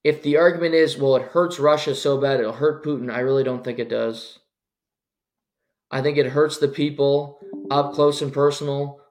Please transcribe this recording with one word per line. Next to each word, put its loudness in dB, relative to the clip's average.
if 0
the 2
argument 4
is, 2
"Well, 4
it 2
hurts -2
Russia 2
so 0
bad, 2
it'll -2
hurt -2
Putin," -4
I -4
really 2
don't -4
think -6
it -6
does. -6
I -2
think 0
it 4
hurts 0
the 2
people -2
up 0
close 2
and -4
personal -2